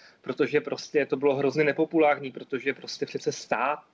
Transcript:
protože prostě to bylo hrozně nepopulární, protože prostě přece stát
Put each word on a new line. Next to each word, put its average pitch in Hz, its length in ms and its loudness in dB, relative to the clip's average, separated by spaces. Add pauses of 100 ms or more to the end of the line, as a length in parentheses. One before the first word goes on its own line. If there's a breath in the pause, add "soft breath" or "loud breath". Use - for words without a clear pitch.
(220 loud breath)
protože 147 400 0
prostě - 440 -2
to 139 120 -2
bylo 139 180 2
hrozně 139 280 2
nepopulární, 147 680 2
protože 131 420 -4
prostě - 320 -10
přece - 260 -6
stát 131 480 -2 (140)